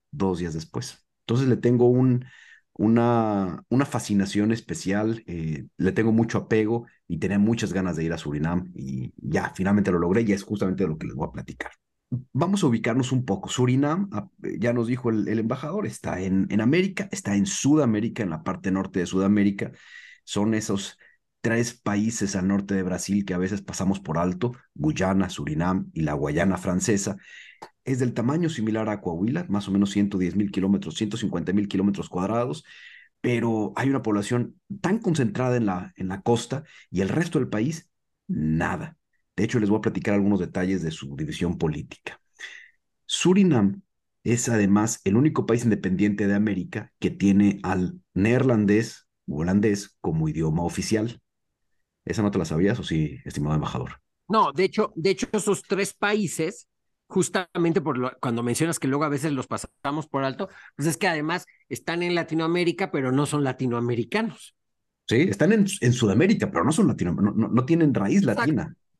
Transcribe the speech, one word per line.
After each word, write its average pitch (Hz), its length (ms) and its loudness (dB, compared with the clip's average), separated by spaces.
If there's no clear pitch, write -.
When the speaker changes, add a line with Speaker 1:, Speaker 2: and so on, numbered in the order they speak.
Speaker 1:
dos 95 280 -2
días 85 160 -4
después. - 500 -10
Entonces 127 280 0
le 120 80 4
tengo 120 320 4
un, 127 380 4
una, 110 960 2
una 135 160 2
fascinación 104 680 0
especial, 107 760 -4
eh, 80 400 -6
le 92 140 0
tengo 110 200 2
mucho 113 280 2
apego 110 480 0
y 82 120 -6
tenía 95 180 0
muchas 104 360 2
ganas 90 220 0
de 80 100 -2
ir 82 80 0
a 80 40 -6
Surinam 80 560 -4
y 67 440 -8
ya, - 380 -4
finalmente 98 360 2
lo 87 80 4
logré 92 240 2
y 101 80 2
es 98 100 0
justamente 98 420 -2
de 85 60 0
lo 78 80 -4
que - 80 -8
les - 100 -8
voy - 120 -6
a - 40 -10
platicar. - 420 -12
Vamos 180 300 0
a - 20 4
ubicarnos 123 460 0
un 131 120 0
poco. 98 260 -4
Surinam, 143 600 2
ah, 104 160 -6
ya 120 160 0
nos 120 140 0
dijo 123 240 -2
el, 104 160 0
el 110 100 0
embajador, 127 480 -4
está - 360 -6
en, 95 280 0
en 104 120 2
América, 185 500 2
está - 240 -2
en 98 100 4
Sudamérica, 117 800 2
en 87 80 -4
la 78 100 -8
parte 92 300 -4
norte 95 300 -2
de 85 40 0
Sudamérica. 101 680 2
Son 107 320 -2
esos 104 420 -4
tres 117 340 0
países 104 600 -2
al 92 120 0
norte 98 260 0
de 95 80 0
Brasil 92 440 -2
que 92 100 -4
a - 20 -2
veces 98 240 -2
pasamos 98 380 -2
por - 180 -4
alto, 92 360 -2
Guyana, 98 560 0
Surinam 85 640 -2
y 82 80 -4
la 76 120 0
Guayana 76 440 0
Francesa. 95 580 -2
Es 139 120 -2
del 123 160 0
tamaño 151 360 0
similar 110 380 -2
a 104 140 -4
Coahuila, 90 480 -2
más 101 180 -2
o 95 40 -2
menos 98 180 4
ciento 101 300 0
diez 90 160 0
mil 101 160 0
kilómetros, 95 440 0
ciento 107 220 -4
cincuenta 87 360 -4
mil 104 140 2
kilómetros 98 400 0
cuadrados, 113 560 -4
pero 113 560 0
hay 127 140 0
una 135 140 0
población 107 560 -2
tan 196 200 0
concentrada 127 580 0
en 117 80 0
la, 92 300 -4
en 92 120 -6
la 95 140 -6
costa 117 440 0
y 90 100 0
el 95 80 0
resto 160 300 0
del 127 80 0
país, 127 420 -4
nada. - 720 -2
De - 80 0
hecho, 113 160 2
les 104 100 2
voy 107 100 4
a - 20 -10
platicar 107 320 -2
algunos 101 260 4
detalles 92 440 -2
de 80 80 -4
su 69 240 -10
división 78 420 -4
política. - 640 -6
Surinam 165 760 4
es 120 260 0
además 107 540 4
el 98 120 2
único 143 320 2
país 120 160 2
independiente 101 640 2
de 101 80 2
América 104 640 -2
que 90 100 0
tiene 98 540 4
al 92 360 -2
neerlandés 113 920 2
u 73 140 -6
holandés 101 600 0
como 78 300 -2
idioma 80 320 -2
oficial. 107 600 -4
¿Esa 85 160 -2
no 104 80 4
te 101 80 -2
la 82 80 0
sabías 82 340 2
o 85 40 -8
sí, 76 420 -2
estimado 76 300 -2
embajador? - 460 -6
Speaker 2:
No, 190 240 2
de 160 140 0
hecho, - 300 -2
de 165 160 0
hecho, - 200 -4
esos 202 320 -2
tres 190 300 -4
países, 202 760 -2
justamente 175 760 0
por 139 160 -2
lo, 127 220 -2
cuando 117 240 -2
mencionas 147 360 0
que 139 80 -2
luego 143 160 0
a 151 60 0
veces 143 220 -2
los 127 160 -4
pasamos 143 600 -6
por 139 160 -2
alto, 135 260 -4
pues 143 120 -2
es 160 100 -2
que 202 100 0
además 165 380 -2
están 170 360 -6
en 175 120 0
Latinoamérica, 165 760 0
pero 131 200 0
no 139 140 2
son 147 180 0
latinoamericanos. 123 1120 -2
Speaker 1:
Sí, 113 140 4
están 180 320 4
en, 214 120 4
en 123 120 4
Sudamérica, 117 580 2
pero 85 140 0
no 139 60 2
son 180 160 4
latino-, 87 260 0
no, 101 180 2
no, 110 160 0
no 123 180 2
tienen 160 280 4
raíz 117 260 2
Speaker 2:
Exacto. 123 220 2
Speaker 1:
latina. 98 340 0